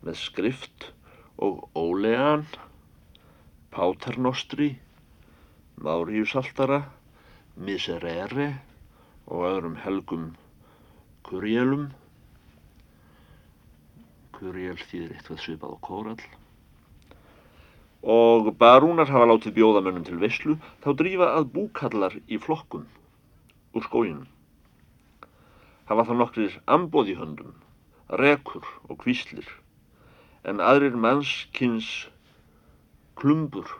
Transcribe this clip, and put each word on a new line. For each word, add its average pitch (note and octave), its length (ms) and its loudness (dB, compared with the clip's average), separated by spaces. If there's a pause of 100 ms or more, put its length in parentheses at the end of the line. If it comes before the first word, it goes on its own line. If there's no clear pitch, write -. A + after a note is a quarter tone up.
með E2 220 -10
skrift - 640 -8 (480)
og - 400 -4
ólegan, A2+ 720 0 (1300)
páternostri, B2+ 960 -2 (1040)
máríusaltara, A2+ 1080 -2 (760)
miserere F#2+ 920 -6 (760)
og F2 240 -4
öðrum E2+ 320 -6
helgum F#2 440 -6 (1000)
kurielum. B2 600 -2 (2500)
Kuriel F#2 480 -10
þýðir E2+ 380 -12
eitthvað - 260 -14
svipað D#2+ 320 -10
á - 80 -20
kórall. A2 460 -10 (1700)
Og A2+ 540 6
barúnar D3 560 8
hafa A#2+ 160 6
látið A2+ 300 4
bjóða A2 260 6
mönnum F2+ 220 -4
til F2 100 -8
veislu, A2+ 400 -2 (240)
þá C#3+ 160 -2
drífa F3+ 300 2 (100)
að D3 160 0
búkallar A#2+ 640 -4 (180)
í A2 80 -4
flokkum D#3 460 -8 (920)
úr A2 80 -6
skóginum. E2+ 440 -2 (1600)
Hafa A2 240 2
þá A#2+ 80 0
nokkrir A#2 480 -2
amboð D3+ 480 2
í F2 60 -6
höndum, D#2 340 -14 (560)
rekur - 560 0 (240)
og - 140 -14
kvíslir, - 420 -6 (1040)
en G2 160 -2
aðrir C3+ 320 6
mannskyns A#2+ 1120 -2 (1120)
klumbur C#3+ 480 0 (100)